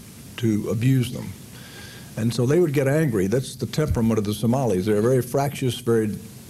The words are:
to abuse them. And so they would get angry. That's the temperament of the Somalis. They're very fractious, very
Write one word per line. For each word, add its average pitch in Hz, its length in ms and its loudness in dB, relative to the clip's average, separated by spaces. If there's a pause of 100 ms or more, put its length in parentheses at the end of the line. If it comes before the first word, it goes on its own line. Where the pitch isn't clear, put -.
(360)
to 107 340 0
abuse 123 420 2
them. - 200 -8 (840)
And 117 160 0
so 120 140 0
they 160 140 4
would 156 120 2
get 135 140 2
angry. 131 400 2
That's 127 300 0
the 113 100 -4
temperament 117 520 2
of 104 60 0
the 104 100 -2
Somalis. 113 520 2
They're 104 160 4
very 123 200 4
fractious, 135 560 -2
very 107 380 2 (340)